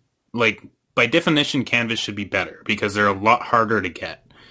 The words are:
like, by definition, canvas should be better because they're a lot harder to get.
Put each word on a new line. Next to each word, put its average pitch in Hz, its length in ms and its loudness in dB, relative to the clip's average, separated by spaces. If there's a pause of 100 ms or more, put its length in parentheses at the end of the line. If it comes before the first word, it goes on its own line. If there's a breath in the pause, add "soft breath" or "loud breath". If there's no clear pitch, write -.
(340)
like, 113 280 0 (340)
by 120 100 4
definition, 147 580 2
canvas 113 360 -2
should 107 160 -6
be 101 100 -6
better 90 400 -4
because 104 280 -2
they're 104 140 4
a 101 60 2
lot 107 300 2
harder 110 380 2
to 92 80 -4
get. 82 360 -12 (260 soft breath)